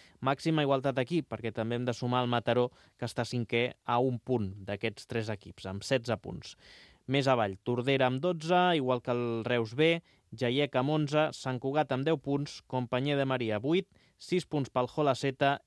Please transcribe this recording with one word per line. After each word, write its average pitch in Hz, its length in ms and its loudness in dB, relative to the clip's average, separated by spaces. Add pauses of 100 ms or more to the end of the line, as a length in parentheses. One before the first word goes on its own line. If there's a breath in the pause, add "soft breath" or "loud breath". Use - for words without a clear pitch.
(200 soft breath)
Màxima 147 460 2
igualtat 135 340 2
aquí, 151 220 0
perquè 113 320 -6
també 117 240 -2
hem 123 100 -2
de 120 80 -2
sumar 127 280 0
el 123 80 0
Mataró, 120 360 2 (300 soft breath)
que 120 100 -6
està 120 160 -2
cinquè 120 400 -2 (220)
a 120 180 2
un 123 160 -2
punt 107 320 -2 (160)
d'aquests 104 400 -6
tres 113 240 -4
equips, 95 340 -12
amb 98 200 -8
setze 117 340 0
punts. - 340 -12 (540 loud breath)
Més 135 240 2
avall, 107 320 2
Tordera 127 420 2
amb 131 140 0
dotze, 170 380 0 (180)
igual 127 240 0
que 123 160 -2
el 117 320 -2
Reus 117 260 0
B, 160 200 4 (420 soft breath)
Jaiec 131 400 0
amb 135 160 2
onze, 151 400 2
Sant 131 300 -6
Cugat 139 340 0
amb 135 80 -2
deu 156 160 2
punts, 143 480 -4
Companyia 127 480 0
de 139 80 2
Maria 123 400 0
vuit, 180 240 0 (300 soft breath)
sis 175 260 -2
punts 139 240 -2
pel 127 240 0
Jolaseta 139 640 2 (100)